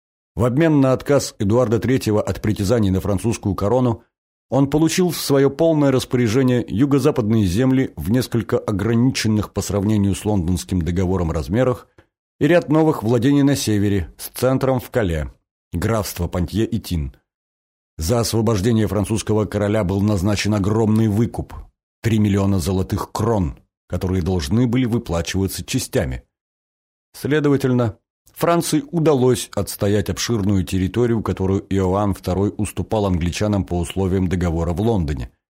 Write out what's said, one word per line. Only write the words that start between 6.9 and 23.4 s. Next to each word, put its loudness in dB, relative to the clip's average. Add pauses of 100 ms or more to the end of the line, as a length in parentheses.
земли 0
в -4
несколько 0
ограниченных 0
по -4
сравнению 0
с -6
Лондонским -2
договором -2
размерах -2 (500)
и 0
ряд 2
новых 2
владений 2
на 2
севере 0
с -14
центром 0
в -12
Кале, -2 (400)
графство -2
Пантье -2
и -2
Тин. -6 (800)
За 0
освобождение 2
французского 0
короля 0
был 0
назначен 0
огромный 2
выкуп — -2 (480)
три 2
миллиона 2
золотых -2
крон, -2 (280)